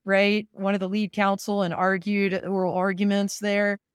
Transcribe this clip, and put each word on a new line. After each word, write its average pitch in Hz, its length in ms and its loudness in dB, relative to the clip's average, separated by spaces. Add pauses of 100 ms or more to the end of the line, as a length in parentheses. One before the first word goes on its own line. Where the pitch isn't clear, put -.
right, 202 460 2
one 196 240 -2
of 196 60 -2
the 185 80 -4
lead 208 240 -2
counsel 202 500 0
and 170 100 -2
argued 190 720 0
oral 185 300 -2
arguments 196 640 0
there. 202 400 -2 (160)